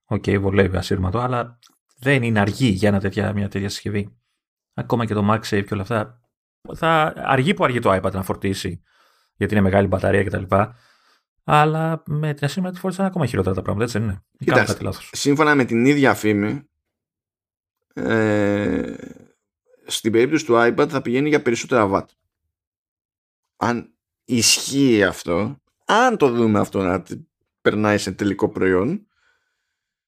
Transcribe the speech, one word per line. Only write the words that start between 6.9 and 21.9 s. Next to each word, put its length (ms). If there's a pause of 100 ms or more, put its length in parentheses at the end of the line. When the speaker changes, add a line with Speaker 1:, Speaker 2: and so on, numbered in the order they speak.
Speaker 1:
αργεί 380
που 100
αργεί 140
το 160
iPad 180
να 100
φορτίσει, 600 (540)
γιατί 180
είναι 80
μεγάλη 240
μπαταρία 380
κτλ. 180 (1000)
Αλλά 640
με 280
την 120
ασύρματη 320
φόρτιση 220
είναι 100
ακόμα 160
χειρότερα 280
τα 80
πράγματα, 220
έτσι 140
δεν 100
είναι; 140 (160)
Ή 60
κάνω 60
Speaker 2:
Κοιτάξτε, 220
Speaker 1:
κάτι 120
λάθος; 280
Speaker 2:
σύμφωνα 420
με 100
την 220
ίδια 280
φήμη, 480 (1300)
ε, 1000 (920)
στην 260
περίπτωση 320
του 120
iPad 320
θα 140
πηγαίνει 260
για 140
περισσότερα 500